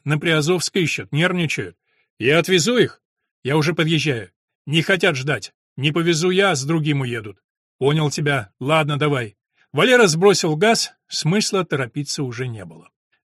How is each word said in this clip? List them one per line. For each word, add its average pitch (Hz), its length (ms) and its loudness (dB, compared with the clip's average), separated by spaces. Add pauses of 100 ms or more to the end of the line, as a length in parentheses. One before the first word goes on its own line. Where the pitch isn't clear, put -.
на 151 140 0
Приазовской 165 640 0
ищут, 113 280 -4
нервничают». 160 640 -2 (420)
«Я 135 200 2
отвезу 180 380 2
их?» 185 240 0 (420)
«Я 135 140 -2
уже 156 180 0
подъезжаю». 156 560 -2 (360)
«Не 151 160 0
хотят 180 340 0
ждать. 131 380 -6 (220)
Не 147 140 -2
повезу 165 400 0
я, 190 240 2
с 131 100 -4
другим 147 360 0
уедут». 113 380 -8 (400)
«Понял 147 320 2
тебя. 143 400 -2 (100)
Ладно, 147 380 0
давай». 131 380 -2 (360)
Валера 233 340 6
сбросил 165 500 2
газ, 214 360 2 (140)
смысла 190 580 -2
торопиться 143 580 -6
уже 123 260 -6
не 110 160 -12
было. 80 260 -20 (340)